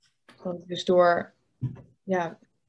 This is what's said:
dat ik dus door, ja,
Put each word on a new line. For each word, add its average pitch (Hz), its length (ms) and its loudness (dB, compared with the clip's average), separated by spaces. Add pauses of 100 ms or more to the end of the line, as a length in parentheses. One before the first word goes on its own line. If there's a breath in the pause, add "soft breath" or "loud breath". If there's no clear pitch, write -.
(440)
dat 175 140 -8
ik 175 100 -18
dus 175 180 -10
door, 175 480 4 (680)
ja, 175 360 -6 (300)